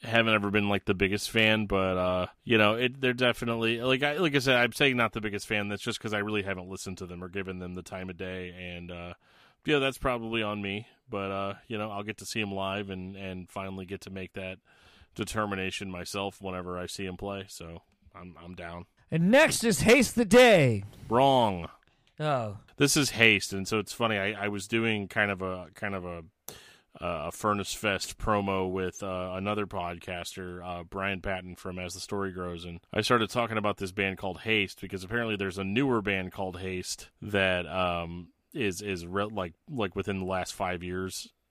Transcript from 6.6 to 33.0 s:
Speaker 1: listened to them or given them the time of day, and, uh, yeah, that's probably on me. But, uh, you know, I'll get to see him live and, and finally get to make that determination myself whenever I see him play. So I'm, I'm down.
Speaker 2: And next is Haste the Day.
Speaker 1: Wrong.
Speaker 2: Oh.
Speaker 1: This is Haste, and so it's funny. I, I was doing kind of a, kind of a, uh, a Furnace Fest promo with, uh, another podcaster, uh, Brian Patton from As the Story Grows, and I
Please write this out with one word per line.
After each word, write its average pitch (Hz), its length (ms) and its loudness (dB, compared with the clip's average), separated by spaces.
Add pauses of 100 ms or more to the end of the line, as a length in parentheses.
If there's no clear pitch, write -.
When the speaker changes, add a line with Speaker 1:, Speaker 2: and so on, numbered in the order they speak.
Speaker 1:
listened 95 300 -10
to 92 80 -10
them 87 160 -12
or 92 60 -10
given 92 320 -6
them 90 140 -8
the 90 80 -8
time 92 280 -10
of 85 60 -12
day, 92 420 -8
and, 87 320 -12
uh, 87 240 -12 (500)
yeah, 151 140 2
that's 135 200 0
probably 113 440 -2
on 104 200 -2
me. 101 240 -4 (220)
But, 98 220 -4
uh, 98 240 -4 (140)
you 113 100 -6
know, 107 120 -4
I'll 101 140 -6
get 104 140 -6
to 95 80 -12
see 113 140 -4
him 101 120 -2
live 98 380 -2
and, 95 260 -8
and 92 340 -10
finally 95 340 -8
get 92 180 -8
to 95 80 -14
make 95 220 -10
that 95 260 -10 (560)
determination 98 760 -2
myself 95 500 -6
whenever 90 380 -6
I 90 80 -6
see - 180 -8
him 90 120 -6
play. 98 320 -8
So 85 340 -14 (320)
I'm, 90 280 -16
I'm 90 120 -14
down. 87 320 -12 (240)
Speaker 2:
And 165 200 4
next 285 320 6
is 220 180 2
Haste 233 340 8
the 233 100 4
Day. 175 600 8 (260)
Speaker 1:
Wrong. 117 580 6 (500)
Speaker 2:
Oh. 123 380 -2 (220)
Speaker 1:
This 143 180 6
is 139 140 4
Haste, 110 420 6
and 95 160 -4
so 110 100 2
it's 98 140 -4
funny. 110 240 0
I, 101 280 -2
I 104 40 -2
was 101 180 -4
doing 110 420 0
kind 104 220 0
of 92 120 -4
a, 92 320 -6
kind 101 200 -6
of 90 120 -6
a, 87 120 -8 (840)
uh, 82 280 -4
a - 40 -6
Furnace 101 420 0
Fest - 440 -2
promo 98 520 0
with, 92 320 -4
uh, 92 320 -4
another 101 320 -2
podcaster, 87 1000 -8
uh, 87 200 -8
Brian 95 360 -4
Patton 90 360 -6
from 92 220 -10
As 90 160 -8
the 92 60 -12
Story 98 320 -4
Grows, 87 320 -6
and 85 160 -10 (120)
I 107 100 2